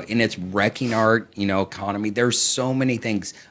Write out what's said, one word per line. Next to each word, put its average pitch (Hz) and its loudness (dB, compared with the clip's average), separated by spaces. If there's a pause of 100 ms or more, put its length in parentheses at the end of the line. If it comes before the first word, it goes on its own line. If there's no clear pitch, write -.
and 117 2
it's 110 0
wrecking 101 -2
our, 113 4
you 101 -2
know, 98 2
economy. 101 -4
There's 117 2
so 131 0
many 131 0
things 107 -4 (180)